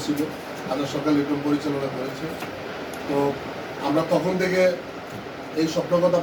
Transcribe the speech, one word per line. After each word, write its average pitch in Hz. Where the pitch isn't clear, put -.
ছিল, 147
আজাদ 139
সরকার 147
লিটন 143
পরিচালনা 143
করেছে। 135
তো 143
আমরা 156
তখন 180
থেকে 185
এই 160
স্বপ্নকথা 175